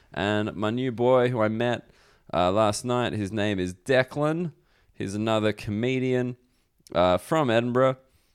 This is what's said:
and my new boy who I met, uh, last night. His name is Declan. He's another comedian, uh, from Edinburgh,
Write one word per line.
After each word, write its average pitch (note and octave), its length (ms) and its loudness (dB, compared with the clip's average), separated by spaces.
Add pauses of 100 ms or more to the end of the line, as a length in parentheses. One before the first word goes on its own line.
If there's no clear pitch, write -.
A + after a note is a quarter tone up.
(140)
and G#2 420 -2
my G#2 140 -2
new B2+ 220 -4
boy B2 380 4
who B2 120 -2
I G#2+ 80 2
met, A#2 400 -2 (440)
uh, F2+ 180 2
last G#2 340 0
night. B2 280 -2
His G2+ 180 -4
name G#2 280 -2
is F2+ 140 -2
Declan. D3 800 -2 (400)
He's G2+ 220 -8
another G#2+ 380 0
comedian, B2 840 -2 (560)
uh, F2+ 240 4
from D#3 320 0
Edinburgh, B2 480 2 (380)